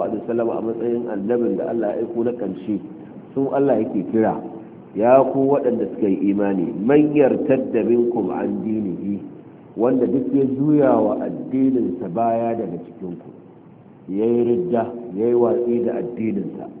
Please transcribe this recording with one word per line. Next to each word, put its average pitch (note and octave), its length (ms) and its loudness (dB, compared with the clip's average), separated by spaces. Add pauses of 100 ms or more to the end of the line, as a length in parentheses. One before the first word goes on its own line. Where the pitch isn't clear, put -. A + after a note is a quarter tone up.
alaihi G#2 160 -4
wasallam A#2 320 -2
a - 80 -4
matsayin A#2 480 -2
annabin G#2+ 480 0
da - 160 -4
Allah G#2+ 240 -2
ya A2+ 80 -2
aiko A#2 200 -4
na A#2+ 80 0
ƙarshe. G2+ 440 -6 (560)
Su C3+ 240 -2
Allah C#3 240 2
yake G#2+ 320 -2
kira, G#2+ 240 2 (560)
"Ya A#2+ 240 6 (160)
ku C3+ 160 2
waɗanda A#2 480 2
suka G#2+ 120 0
yi F#2+ 200 2
imani, G2 400 2 (160)
man D3 320 6
yartadda B2+ 720 2
minkum A#2+ 400 2
an G2+ 320 -4
dinihi," G2+ 560 -4 (600)
wanda B2 300 2
duk C3 220 0
ya C#3 160 2
juya C3+ 480 4
wa G#2+ 320 2
addininsa A#2 880 -2
baya A2+ 400 0
daga F2 320 -4
cikinku, - 460 -12 (800)
ya G#2 140 0
yi A#2+ 180 2
ridda, A#2+ 480 0 (240)
ya A2 100 0
yi A#2+ 80 2
watsi A#2+ 500 2
da A2+ 80 0 (120)
addininsa, G2+ 640 -4 (120)